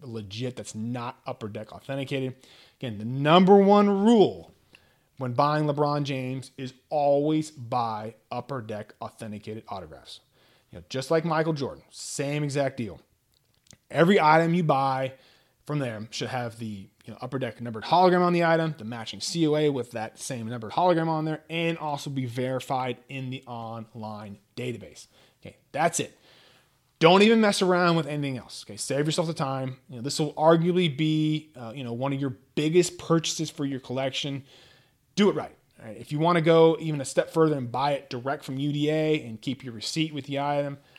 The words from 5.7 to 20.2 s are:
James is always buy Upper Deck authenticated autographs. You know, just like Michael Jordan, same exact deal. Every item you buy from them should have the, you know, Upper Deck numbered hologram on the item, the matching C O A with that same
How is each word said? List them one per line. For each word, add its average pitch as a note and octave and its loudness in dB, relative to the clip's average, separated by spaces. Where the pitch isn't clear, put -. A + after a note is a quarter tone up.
James C3 -6
is B2+ -10
always D3+ 2
buy A2+ -6
Upper B2 -8
Deck G#2+ -10
authenticated G#2+ -12
autographs. D#2+ -16
You F2+ -18
know, E2+ -18
just - -8
like D#3+ 2
Michael D#3+ 0
Jordan, C3+ -6
same D3 -6
exact C3+ -2
deal. A2 -8
Every E3+ 6
item E3 6
you F3+ 2
buy C3+ 0
from D3+ -4
them A2+ -6
should A#2+ -6
have A#2+ -6
the, G#2 -10
you A2+ -16
know, - -18
Upper B2+ -6
Deck B2 -6
numbered A2+ -10
hologram F3+ 6
on F3 4
the E3+ 2
item, E3 2
the G#2+ -14
matching A2 -10
C E3 0
O D3+ 2
A D3+ 2
with C3 -4
that A2 -8
same A#2 -8